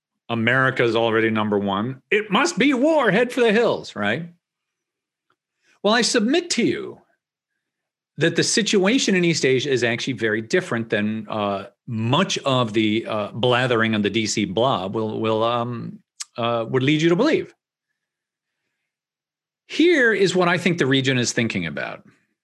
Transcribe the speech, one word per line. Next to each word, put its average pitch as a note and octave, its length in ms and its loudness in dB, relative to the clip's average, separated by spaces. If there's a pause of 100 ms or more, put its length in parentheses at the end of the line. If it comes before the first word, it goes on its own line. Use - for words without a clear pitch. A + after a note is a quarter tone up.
(280)
America's A#2+ 680 2
already A2+ 340 2
number G#2+ 260 0
one. G2+ 540 -4
It G#3 220 -2
must C4+ 260 0
be C#4 160 2
war, C4+ 380 2
head B3 180 2
for B3+ 100 -4
the A#3 120 4
hills, F#3 420 0
right? A2+ 340 -4 (1600)
Well, G#3 100 4
I A#3+ 80 4
submit C#4+ 480 0
to A#3 140 0
you B2 360 -4 (1160)
that E3 180 2
the E3 80 2
situation A3 720 2
in F3+ 100 2
East E3 200 0
Asia C3 260 2
is B2 140 2
actually A#2+ 300 -2
very A2 260 -2
different A#2 500 -2
than, G#2+ 380 -2
uh, G2+ 380 -4 (200)
much B2+ 520 0
of B2 340 0
the, A2 340 0
uh, G#2+ 260 -6
blathering A#2+ 640 0
on G#2 80 0
the G2+ 80 0
D A2 160 -2
C G#2 200 -2
blob G#2+ 500 -2
will, A2 240 -4
will, A2 240 0
um, A#2+ 560 -6 (360)
uh, A#2 320 -2
would C3 140 0
lead D3 180 2
you E3 80 4
to E3+ 80 4
believe. C4 380 0 (2250)
Here D4+ 440 4
is F#3 220 2
what F3+ 140 2
I F3+ 100 2
think F3 200 0
the D3+ 80 2
region C3+ 320 2
is A#2 140 0
thinking A2 340 -2
about. C#2 380 -10 (400)